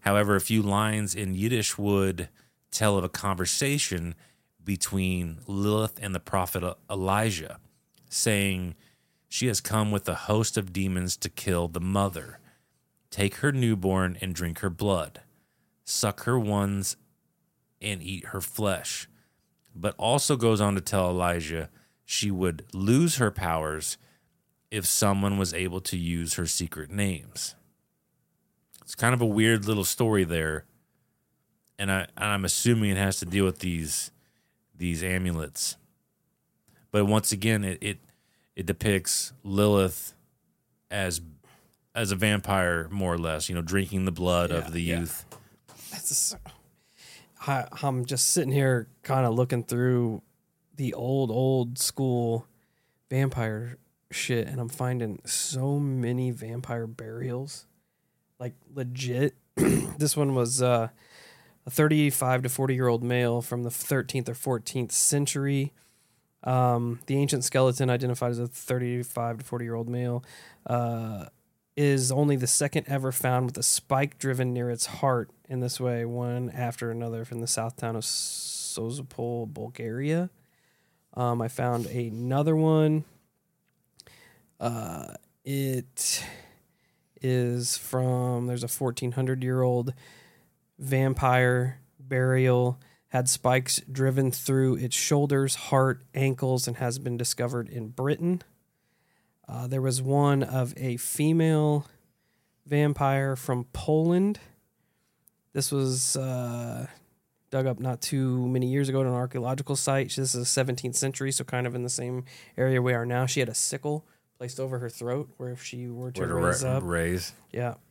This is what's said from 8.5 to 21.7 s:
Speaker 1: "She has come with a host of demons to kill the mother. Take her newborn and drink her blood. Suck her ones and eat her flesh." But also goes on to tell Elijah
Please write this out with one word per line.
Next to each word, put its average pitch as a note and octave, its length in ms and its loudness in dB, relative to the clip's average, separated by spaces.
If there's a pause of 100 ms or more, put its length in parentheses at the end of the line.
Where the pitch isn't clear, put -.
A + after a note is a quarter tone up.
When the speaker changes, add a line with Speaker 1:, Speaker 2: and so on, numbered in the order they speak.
Speaker 1:
"She - 200 -2
has G#2 120 0
come G#2+ 300 0
with G2+ 180 0
a E2+ 60 0
host G#2+ 420 0
of F#2+ 160 -4
demons F2+ 460 0
to - 100 -6
kill F2 400 -2
the E2 120 -6
mother. F#2+ 580 -2 (720)
Take G2+ 260 0
her C#3+ 160 2
newborn F#2+ 680 2
and F#2 140 -4
drink E2 260 -4
her G2 100 -2
blood. E2+ 500 -2 (640)
Suck - 400 -2
her B2 140 2
ones G2+ 580 0 (880)
and G2+ 200 -4
eat F#2 240 -8
her G2 140 -6
flesh." - 680 -4 (680)
But F#2+ 240 -2
also C#3 380 2
goes A2+ 240 4
on G2+ 140 4
to F#2+ 60 0
tell F#2 300 2
Elijah E2+ 580 -2 (360)